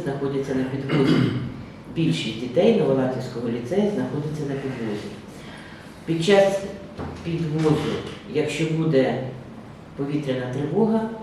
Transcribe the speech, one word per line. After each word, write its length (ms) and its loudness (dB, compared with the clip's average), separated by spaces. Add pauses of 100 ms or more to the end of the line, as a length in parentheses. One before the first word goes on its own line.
знаходяться 520 -2
на 80 2
підвозі. 520 4
<clears throat> 800 -2
Більшість 440 0
дітей 360 4
Новолатівського 720 0
ліцею 460 0
знаходиться 540 -4
на 60 -4
підвозі. 520 -4 (1000)
Під 200 0
час 340 6 (640)
підвозу, 680 2 (420)
якщо 320 0 (120)
буде 460 4 (720)
повітряна 560 -2
тривога, 560 2 (140)